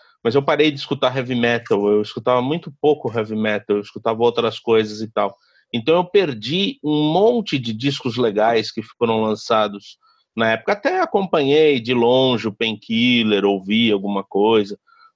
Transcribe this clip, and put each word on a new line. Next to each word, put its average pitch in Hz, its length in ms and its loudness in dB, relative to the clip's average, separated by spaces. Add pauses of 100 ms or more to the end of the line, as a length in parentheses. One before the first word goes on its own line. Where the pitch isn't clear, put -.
(240)
mas 117 100 0
eu 139 80 4
parei 151 300 2
de 139 80 -8
escutar 131 360 -2
heavy 127 200 -4
metal, 117 520 0
eu 104 140 4
escutava 123 400 0
muito 147 400 -4
pouco 147 340 0
heavy 110 200 -4
metal, 107 400 -2
eu 104 60 0
escutava 113 420 -4
outras 117 340 0
coisas 110 440 0
e 110 60 -8
tal. 101 300 -4 (340)
Então 120 240 0
eu 180 80 2
perdi 170 800 -2
um 151 280 0
monte 202 480 0
de 117 140 -8
discos 123 440 -6
legais 110 540 0
que - 100 -10
foram 113 400 -2
lançados 107 760 -2 (380)
na 226 180 0
época. 226 180 -4
Até 370 280 -2
acompanhei 156 800 2
de 113 140 -4
longe 123 540 2
o 101 80 -6
Painkiller, 113 880 0
ouvi 101 460 2
alguma 98 320 -4
coisa, 104 560 0 (360)